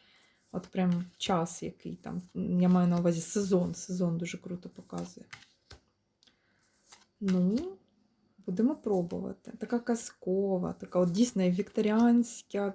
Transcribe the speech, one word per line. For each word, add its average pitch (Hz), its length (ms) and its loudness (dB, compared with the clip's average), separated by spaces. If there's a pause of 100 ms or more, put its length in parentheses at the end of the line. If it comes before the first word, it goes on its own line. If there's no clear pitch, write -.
(520)
От - 160 -8
прям 180 380 0 (120)
час 170 460 -2
який 170 320 -10
там, 175 260 -8 (400)
я 180 80 6
маю 180 180 6
на 175 120 2
увазі 170 220 2
сезон, 180 520 0
сезон 175 440 -4
дуже 170 200 -8
круто 180 320 -12
показує. - 560 -12 (2000)
Ну, 185 380 2 (840)
будемо 220 300 2
пробувати. 180 840 -4
Така 240 220 -4
казкова, 190 960 -2
така - 260 -4
от 180 120 2
дійсно 190 380 2
вікторіанська, 214 1300 2